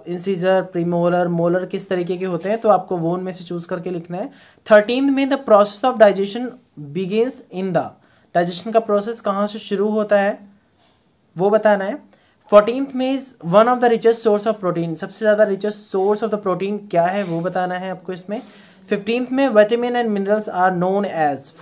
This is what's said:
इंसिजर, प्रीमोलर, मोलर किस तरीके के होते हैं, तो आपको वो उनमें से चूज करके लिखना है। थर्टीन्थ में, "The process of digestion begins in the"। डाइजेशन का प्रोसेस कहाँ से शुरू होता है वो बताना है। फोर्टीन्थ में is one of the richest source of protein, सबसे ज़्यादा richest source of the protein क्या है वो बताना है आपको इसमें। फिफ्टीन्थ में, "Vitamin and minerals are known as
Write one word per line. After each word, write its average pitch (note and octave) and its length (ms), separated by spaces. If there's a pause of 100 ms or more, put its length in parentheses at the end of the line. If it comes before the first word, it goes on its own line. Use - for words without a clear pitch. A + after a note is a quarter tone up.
इंसिजर, F#3 540
प्रीमोलर, F3 640
मोलर F3 380
किस F#3 220
तरीके F3+ 280
के F3+ 80
होते F3+ 240
हैं, A3+ 120
तो A3+ 80
आपको F#3 280
वो E3 180
उनमें F#3 180
से F3 120
चूज F3 200
करके F3+ 260
लिखना E3+ 260
है। B3 140 (400)
थर्टीन्थ A#3+ 400
में, C4+ 160
"The C4 120
process G#3 460
of B3+ 80
digestion G3+ 500 (380)
begins F#3 520 (220)
in F#3 120
the"। E3 200 (480)
डाइजेशन F3 360
का A3 100
प्रोसेस G#3+ 400
कहाँ G3+ 260
से G#3 120
शुरू G#3 300
होता G#3 320
है G3+ 280 (880)
वो F#3 140
बताना G#3 340
है। B3+ 180 (480)
फोर्टीन्थ A#3 440
में C4 240
is - 360
one A3 120
of B3 120
the A#3+ 140
richest A3+ 340
source G#3 280
of G#3 100
protein, E3+ 300
सबसे F#3 240
ज़्यादा G#3+ 280
richest G3+ 500
source G#3 280
of G#3+ 100
the G3+ 120
protein G3 320 (120)
क्या E3+ 160
है G3 180
वो E3+ 160
बताना F3+ 380
है F#3 120
आपको F3+ 220
इसमें। G3+ 300 (460)
फिफ्टीन्थ A3+ 440
में, C4+ 160
"Vitamin A#3 440
and A#3 260
minerals G#3 300
are F#3 320
known G3 260
as D3 320 (240)